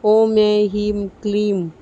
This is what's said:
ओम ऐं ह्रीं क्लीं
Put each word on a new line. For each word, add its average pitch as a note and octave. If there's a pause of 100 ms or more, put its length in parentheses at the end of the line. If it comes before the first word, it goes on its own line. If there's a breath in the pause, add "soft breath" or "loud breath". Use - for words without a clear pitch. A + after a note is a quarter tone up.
ओम A3
ऐं G#3
ह्रीं G3+ (160)
क्लीं G3+ (140)